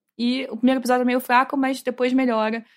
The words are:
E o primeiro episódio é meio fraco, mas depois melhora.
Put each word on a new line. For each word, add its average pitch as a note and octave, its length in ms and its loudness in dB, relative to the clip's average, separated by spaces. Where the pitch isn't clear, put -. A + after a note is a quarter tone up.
E B3 320 -2
o A3+ 60 -10
primeiro B3+ 240 2
episódio B3 220 0
é - 40 0
meio B3 140 0
fraco, B3+ 360 0
mas C4 260 -2
depois B3 300 -2
melhora. A3+ 500 0